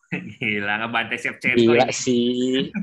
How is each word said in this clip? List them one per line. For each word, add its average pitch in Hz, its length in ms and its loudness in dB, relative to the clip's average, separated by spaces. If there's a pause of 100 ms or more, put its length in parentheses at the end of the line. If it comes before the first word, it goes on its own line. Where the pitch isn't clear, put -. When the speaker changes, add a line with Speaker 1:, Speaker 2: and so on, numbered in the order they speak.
(120)
Speaker 1:
Gila, 107 680 -4
ngebantai 117 380 -2
Shevchenko 123 400 -2
Speaker 2:
Gila 117 260 6
Speaker 1:
ini. 123 80 -4
Speaker 2:
sih. 123 800 0 (120)